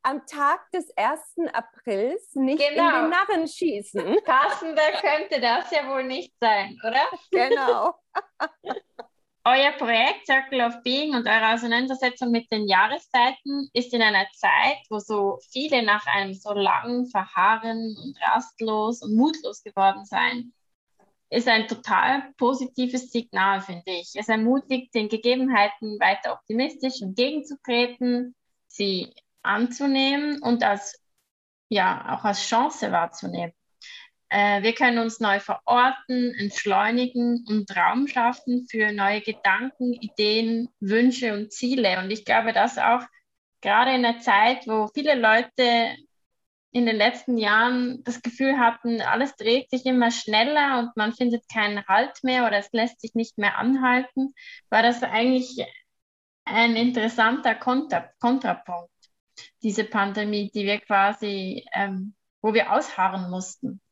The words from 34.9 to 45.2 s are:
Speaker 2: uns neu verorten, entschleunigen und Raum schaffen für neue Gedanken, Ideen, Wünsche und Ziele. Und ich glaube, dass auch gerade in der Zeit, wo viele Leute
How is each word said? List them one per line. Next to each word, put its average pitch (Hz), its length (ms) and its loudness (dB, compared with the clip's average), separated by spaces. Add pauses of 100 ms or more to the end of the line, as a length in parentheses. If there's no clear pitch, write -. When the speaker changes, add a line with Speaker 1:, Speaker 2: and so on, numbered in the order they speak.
Speaker 2:
uns 226 200 -4
neu 202 200 2
verorten, 247 960 0
entschleunigen 240 1120 0
und 214 280 -2
Raum 247 320 2
schaffen 247 600 -2
für 214 220 0
neue 208 300 0
Gedanken, 233 720 -2
Ideen, 226 760 -2 (100)
Wünsche 233 540 2
und 208 180 -8
Ziele. 240 480 0
Und 190 120 -6
ich 220 140 -8
glaube, 220 280 2
dass 220 240 0
auch 247 240 2 (600)
gerade 233 320 2
in 254 100 2
der 233 160 0
Zeit, 233 480 2
wo 214 260 0
viele 294 220 2
Leute 233 800 2 (760)